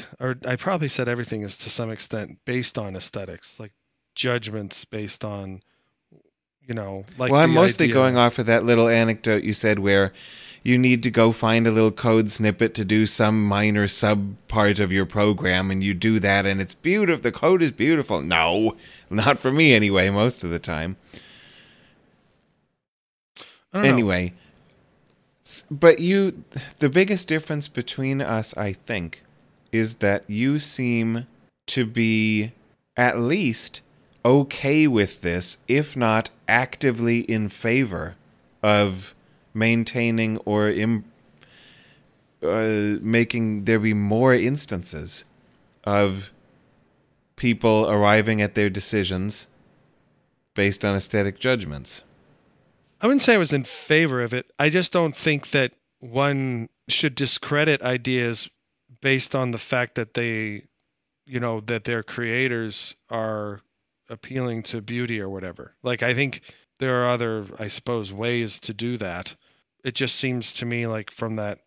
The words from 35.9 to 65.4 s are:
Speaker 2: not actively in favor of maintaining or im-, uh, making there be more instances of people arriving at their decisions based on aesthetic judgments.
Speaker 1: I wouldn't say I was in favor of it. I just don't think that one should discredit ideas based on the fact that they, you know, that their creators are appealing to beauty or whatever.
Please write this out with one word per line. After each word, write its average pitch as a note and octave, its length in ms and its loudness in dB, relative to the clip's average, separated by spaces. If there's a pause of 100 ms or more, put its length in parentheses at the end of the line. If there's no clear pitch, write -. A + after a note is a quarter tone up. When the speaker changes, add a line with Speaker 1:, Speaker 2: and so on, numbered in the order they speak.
Speaker 2:
not A2+ 320 2 (180)
actively A#2 760 0
in A2 280 -2
favor G2+ 640 -4 (460)
of G#2 520 2 (400)
maintaining A2+ 920 0
or G#2 240 2
im-, G#2+ 340 0 (1400)
uh, G#2 600 0
making A2 640 0
there A2+ 140 2
be G#2+ 140 2
more G#2+ 400 4
instances F#2 920 -2 (580)
of G2 480 0 (1040)
people A2 540 2
arriving G#2 520 4
at G#2 140 -2
their G#2 140 2
decisions F#2+ 800 -2 (1080)
based G2+ 320 0
on G2+ 100 0
aesthetic G2 440 -2
judgments. F2+ 640 -6 (960)
Speaker 1:
I G#3+ 60 2
wouldn't C#4 160 2
say A#3+ 100 4
I A3 40 6
was E3+ 140 0
in C#3 140 0
favor D3+ 560 0
of A#2 120 -4
it. B2 160 -8 (100)
I D3 100 2
just F3 240 0
don't E3 220 0
think D3 340 -2
that C3+ 240 0 (260)
one C3 680 -4 (180)
should C#3 280 -2
discredit D3 640 -2
ideas B2 680 -4 (520)
based C3+ 340 -2
on B2+ 160 -2
the A2+ 60 -6
fact B2 380 -4
that A2+ 180 -6
they, A2 500 -4 (640)
you B2+ 140 -10
know, A2+ 220 -4
that A2 220 -6
their A#2 200 -4
creators A#2 920 -4 (140)
are G#2+ 500 -6 (500)
appealing A#2 540 -8
to A#2 180 -10
beauty A#2 380 -6
or G2 100 -8
whatever. F#2 540 -14